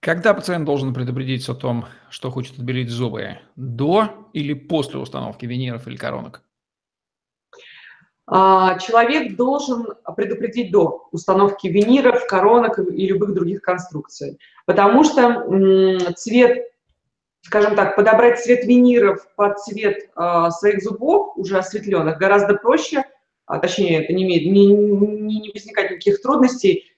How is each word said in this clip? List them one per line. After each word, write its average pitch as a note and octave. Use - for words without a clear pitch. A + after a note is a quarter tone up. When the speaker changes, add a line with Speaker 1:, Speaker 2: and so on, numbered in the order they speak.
Speaker 1:
Когда E3+
пациент F3
должен C3+
предупредить B2+
о C3
том, A#2+
что -
хочет B2+
отбелить B2
зубы? A#2
До C#3
или D3
после C#3
установки B2+
виниров B2
или B2
коронок? A#2+
Speaker 2:
А, F#3+
человек A#3
должен B3+
предупредить G#3
до F3
установки G3
виниров, A#3
коронок A3+
и F#3+
любых F#3+
других F3
конструкций. D3+
Потому G3+
что, D4+
м, F#3+
цвет, A#3+
скажем G#3
так, G3
подобрать A3
цвет B3
виниров A#3+
под G3+
цвет, G#3
а, E3+
своих G3
зубов, C4
уже F#3+
осветленных, F#3
гораздо G3+
проще, C#4
а, D#3
точнее, E3+
это E3
не F#3
имеет, E3+
не, G3
не, G#3
не G#3+
возникает G3+
никаких G3+
трудностей, B3+